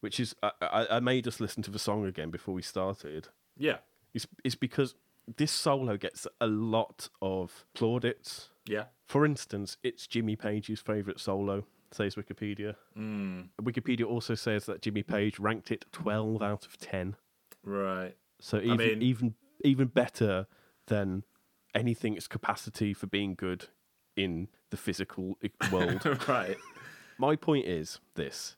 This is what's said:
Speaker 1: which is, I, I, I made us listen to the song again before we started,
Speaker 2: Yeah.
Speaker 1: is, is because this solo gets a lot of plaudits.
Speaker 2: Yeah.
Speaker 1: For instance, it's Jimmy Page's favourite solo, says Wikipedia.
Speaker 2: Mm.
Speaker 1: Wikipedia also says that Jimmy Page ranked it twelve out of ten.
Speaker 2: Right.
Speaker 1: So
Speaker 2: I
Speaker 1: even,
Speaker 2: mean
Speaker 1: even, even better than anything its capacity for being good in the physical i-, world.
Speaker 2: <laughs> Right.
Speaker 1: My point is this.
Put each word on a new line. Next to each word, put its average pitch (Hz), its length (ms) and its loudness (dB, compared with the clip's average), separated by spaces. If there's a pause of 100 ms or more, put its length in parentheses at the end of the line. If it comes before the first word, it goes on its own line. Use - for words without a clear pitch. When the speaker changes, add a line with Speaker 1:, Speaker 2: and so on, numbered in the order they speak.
Speaker 1:
which - 180 -6
is, 117 240 0
I, 104 80 2 (100)
I, 104 260 2 (100)
I 120 40 4
made 123 280 2
us 117 120 -8
listen 110 240 -4
to 98 60 -8
the 104 80 -6
song 104 280 0
again 82 240 -4
before 92 240 -6
we 92 80 -4
started, 92 680 -4 (280)
Speaker 2:
Yeah. 139 220 0 (360)
Speaker 1:
is, 117 120 -4 (180)
is 127 120 0
because 131 380 2 (420)
this 156 160 2
solo 131 440 2
gets - 300 -6 (140)
a 117 60 4
lot 110 640 2 (140)
of 95 520 -2
plaudits. - 760 0 (180)
Speaker 2:
Yeah. 104 180 -2 (220)
Speaker 1:
For 147 180 6
instance, 107 580 -2
it's - 240 -4
Jimmy 110 300 0
Page's 107 440 -2
favourite 101 400 -2
solo, 101 440 0 (260)
says 101 260 -2
Wikipedia. 104 600 -6 (220)
Speaker 2:
Mm. 98 500 -6 (140)
Speaker 1:
Wikipedia 120 440 0
also 117 280 0
says 107 320 0
that 95 160 -6
Jimmy 104 200 0
Page 104 360 2
ranked 104 320 0
it - 220 -4
twelve 110 500 0
out 104 240 -2
of - 120 -20
ten. 95 380 -4 (480)
Speaker 2:
Right. 95 500 -2 (260)
Speaker 1:
So - 180 -2
Speaker 2:
I 101 40 0
Speaker 1:
even, 120 160 4
Speaker 2:
mean 113 240 4
Speaker 1:
even, 123 320 2 (300)
even 135 240 6
better 104 580 2 (400)
than 98 380 0 (500)
anything 110 420 0
its - 120 -10
capacity - 680 -2
for - 120 -8
being 101 280 0
good 90 320 -4 (500)
in 92 320 0 (220)
the 98 60 -6
physical 92 680 -4
i-, 104 80 -4 (220)
world. 90 320 2
Speaker 2:
<laughs> 139 240 0
Right. 98 280 2 (640)
Speaker 1:
My 143 180 4
point 147 300 2
is 80 340 -4 (140)
this. - 440 -6